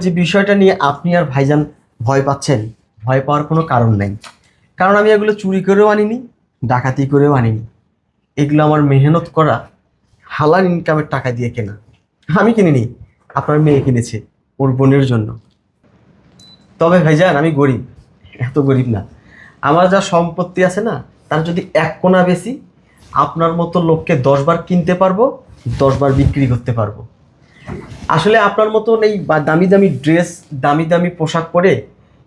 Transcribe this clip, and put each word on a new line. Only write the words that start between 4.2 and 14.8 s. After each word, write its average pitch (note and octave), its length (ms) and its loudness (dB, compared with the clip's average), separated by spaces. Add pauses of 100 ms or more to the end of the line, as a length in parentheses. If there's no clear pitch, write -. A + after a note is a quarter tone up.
কারণ F#3+ 220 2
আমি G#3+ 140 2
এগুলো G#3+ 160 0 (100)
চুরি F#3+ 260 -2
করেও G3+ 260 4
আনিনি, G#3+ 240 -2 (440)
ডাকাতি B2+ 500 -2
করেও C#3+ 280 4
আনিনি। A2+ 240 -2 (760)
এগুলো D3 300 0
আমার D3+ 140 2 (100)
মেহনত D3 340 2 (120)
করা D3 180 2 (720)
হালাল D#3+ 440 2
ইনকামের D#3 420 -2
টাকা C3 240 -4
দিয়ে A#2+ 180 -4
কেনা। G#2 180 -8 (560)
আমি G3+ 280 2
কিনিনি, D3+ 260 2 (560)
আপনার D3+ 260 0
মেয়ে C#3+ 200 4
কিনেছে A#2+ 320 -2 (420)
ওর C3+ 180 0
বোনের C3+ 340 4